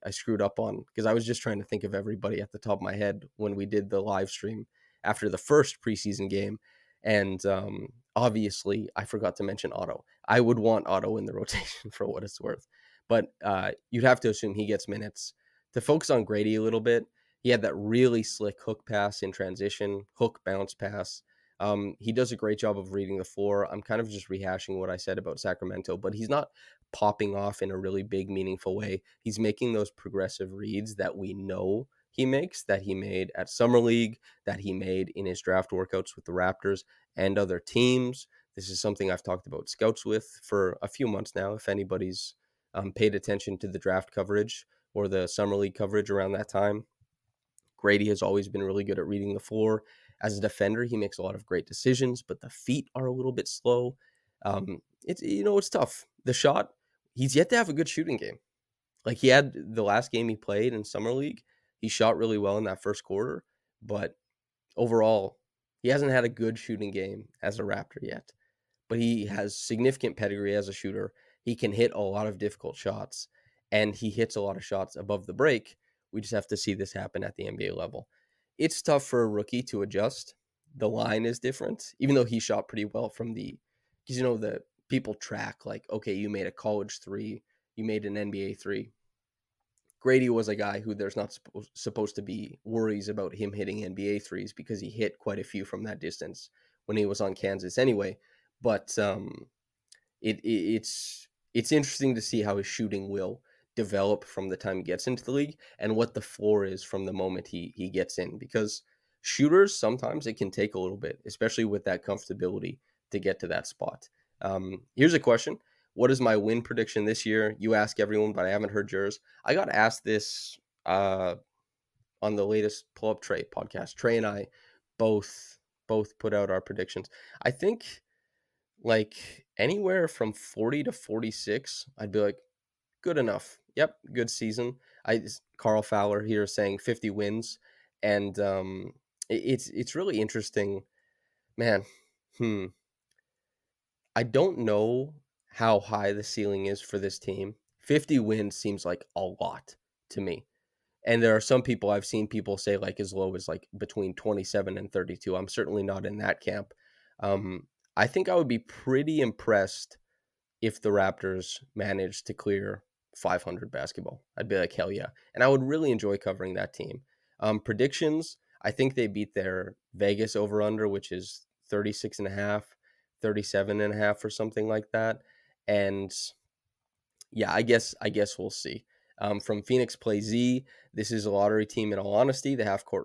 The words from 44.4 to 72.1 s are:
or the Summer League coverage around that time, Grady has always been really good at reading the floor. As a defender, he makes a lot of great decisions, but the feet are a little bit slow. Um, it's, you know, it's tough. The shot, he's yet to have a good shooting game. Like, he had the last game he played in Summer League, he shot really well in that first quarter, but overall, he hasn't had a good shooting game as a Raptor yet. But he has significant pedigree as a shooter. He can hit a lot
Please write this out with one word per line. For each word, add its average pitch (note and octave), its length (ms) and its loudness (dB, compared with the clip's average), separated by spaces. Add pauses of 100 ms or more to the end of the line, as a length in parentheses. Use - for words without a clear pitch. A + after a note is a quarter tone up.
or G2+ 140 0
the F#2 200 0
Summer G2+ 280 0
League G2 200 0
coverage G#2 340 0
around G2 220 2
that G2+ 180 -4
time, G#2 360 0 (920)
Grady G#2 300 4
has G2+ 160 2
always G2 260 2
been G2 140 -4
really G2 200 -2
good G2 140 -2
at F2+ 100 -2
reading G2+ 260 -2
the G2+ 60 -4
floor. A2 440 2 (380)
As G#2 160 -2
a G2+ 40 -2
defender, G#2+ 420 0
he A#2+ 140 -2
makes G2+ 220 -4
a - 20 -6
lot F#2+ 140 -4
of G2 100 -14
great F2 220 -2
decisions, B2+ 560 2
but - 180 -8
the - 80 -14
feet C3+ 460 -4
are C3 100 -2
a B2+ 80 -2
little C3 180 -2
bit A#2+ 160 -4
slow. B2 480 0 (480)
Um, G2 380 -2 (240)
it's, F#3+ 160 -4
you G3+ 220 0
know, G3+ 160 4
it's G3 100 -2
tough. - 380 0 (180)
The B2+ 80 2
shot, C#3+ 380 4 (420)
he's C3+ 220 0
yet F#3 160 8
to B3 40 4
have A3+ 140 4
a D3+ 40 -2
good D3 140 0
shooting D#3 300 -2
game. - 220 -8 (680)
Like, A2 140 -2
he C3 100 8
had C3+ 240 8
the G#2+ 300 -4
last G#2 280 4
game A#2 160 0
he A2+ 80 0
played G#2+ 380 0
in G#2+ 100 -6
Summer A2 300 -4
League, C#3 300 -4 (340)
he A2 100 -6
shot A2 300 4
really A2 200 2
well G2+ 200 2
in G#2+ 80 -2
that F#2+ 180 -6
first G#2 220 -4
quarter, G2 400 -4 (360)
but G#2 360 -6 (580)
overall, A2 640 4 (440)
he B2 60 2
hasn't C#3 240 4
had B2 140 6
a A#2+ 40 2
good A2+ 300 -2
shooting G#2 320 -4
game G2 380 -6 (120)
as G#2 160 -2
a A#2 60 -4
Raptor G2+ 380 -6
yet. - 320 -10 (560)
But A#2 100 0
he A#2 280 2
has G2+ 300 -4
significant B2 600 0
pedigree G2+ 380 0
as G2+ 120 0
a G2 60 -8
shooter. G2+ 400 -6 (280)
He A#2+ 140 -2
can A#2 160 -2
hit A#2 220 4
a - 80 -4
lot G2+ 260 -2